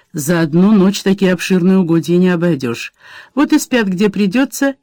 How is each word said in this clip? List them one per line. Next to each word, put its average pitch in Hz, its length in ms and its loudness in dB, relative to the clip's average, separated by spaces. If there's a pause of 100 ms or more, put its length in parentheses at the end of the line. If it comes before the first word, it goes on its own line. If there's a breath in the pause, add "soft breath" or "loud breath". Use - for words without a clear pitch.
(140 soft breath)
За 165 280 -2
одну 170 320 2
ночь 196 300 2
такие 196 280 0
обширные 185 460 0
угодья 165 400 0
не 185 120 2
обойдёшь. 160 640 -4 (400 loud breath)
Вот 294 200 0
и 302 60 4
спят, 233 280 -2
где 190 220 0
придётся 240 720 -2